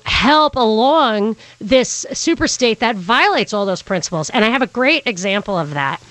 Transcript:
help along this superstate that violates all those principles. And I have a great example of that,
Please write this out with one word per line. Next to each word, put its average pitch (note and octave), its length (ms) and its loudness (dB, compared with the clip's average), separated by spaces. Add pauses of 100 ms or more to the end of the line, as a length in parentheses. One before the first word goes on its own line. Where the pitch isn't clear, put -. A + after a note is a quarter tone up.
help D4+ 500 2
along A3+ 800 2 (240)
this A#3+ 520 0
superstate B3+ 680 -2
that A#3 160 0
violates A#3+ 580 0
all G3+ 120 0
those F#3+ 160 -2
principles. E3 480 -4
And A3 160 2
I A3+ 40 2
have B3+ 120 0
a B3 60 0
great C4 380 0
example G3+ 520 -4
of D3+ 160 -4
that, C#3+ 380 -4